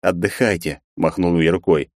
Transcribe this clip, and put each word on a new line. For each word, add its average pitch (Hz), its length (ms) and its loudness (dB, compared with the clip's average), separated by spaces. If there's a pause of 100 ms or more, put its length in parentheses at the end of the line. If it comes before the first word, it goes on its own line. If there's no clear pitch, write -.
«Отдыхайте», — 90 800 -2 (160)
махнул 85 420 0
я 80 120 4
рукой. 82 460 0